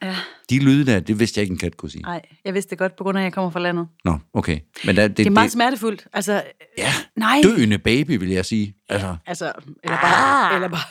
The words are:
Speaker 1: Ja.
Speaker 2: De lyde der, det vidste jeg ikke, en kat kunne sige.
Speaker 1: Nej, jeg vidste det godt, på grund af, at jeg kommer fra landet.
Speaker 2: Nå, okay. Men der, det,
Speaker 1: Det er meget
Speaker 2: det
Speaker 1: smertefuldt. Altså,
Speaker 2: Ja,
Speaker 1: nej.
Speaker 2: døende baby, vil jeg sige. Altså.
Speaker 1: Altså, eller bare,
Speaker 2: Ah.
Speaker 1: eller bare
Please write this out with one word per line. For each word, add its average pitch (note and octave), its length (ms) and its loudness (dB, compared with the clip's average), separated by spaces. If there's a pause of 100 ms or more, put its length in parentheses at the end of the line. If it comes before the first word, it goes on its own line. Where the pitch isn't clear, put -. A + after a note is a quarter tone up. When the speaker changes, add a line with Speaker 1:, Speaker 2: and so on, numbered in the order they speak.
Speaker 1:
Ja. F#3 140 -6 (340)
Speaker 2:
De B2+ 80 4
lyde C#3 340 6
der, F#2+ 80 4
det G#2+ 180 -2
vidste G#2+ 200 0
jeg G#2 40 0
ikke, F#2+ 100 -4
en E2+ 60 -4
kat E2+ 180 -6
kunne D#2 140 -12
sige. D#2+ 120 -14
Speaker 1:
Nej, F3 200 -10 (220)
jeg F#3+ 100 -4
vidste G3 160 -4
det F3 80 -8
godt, F#3 180 -2
på F#3+ 80 -10
grund F#3+ 140 -2
af, F#3+ 40 0
at - 20 0
jeg F3+ 80 -4
kommer F#3 180 -4
fra F3 100 -6
landet. F3 280 -2 (160)
Speaker 2:
Nå, E2 140 0 (140)
okay. E2 280 -2 (240)
Men G2 120 2
der, G#2 120 6
det, - 80 -6
Speaker 1:
Det G#2 100 4
er - 40 4
meget G#3 140 6
Speaker 2:
det - 80 0
Speaker 1:
smertefuldt. A3+ 600 -2
Altså, G3+ 300 -2 (360)
Speaker 2:
Ja, C3+ 140 -2 (240)
Speaker 1:
nej. A3 280 2
Speaker 2:
døende B2 340 4
baby, B2+ 400 0
vil F#2 120 -2
jeg F#2 160 0
sige. G#2 280 -2 (140)
Altså. G2 280 -4 (100)
Speaker 1:
Altså, F3 260 -8 (320)
eller C3+ 120 -4
bare, B3+ 540 2
Speaker 2:
Ah. D#3 40 2
Speaker 1:
eller F#3 140 -2
bare E3+ 120 -6 (100)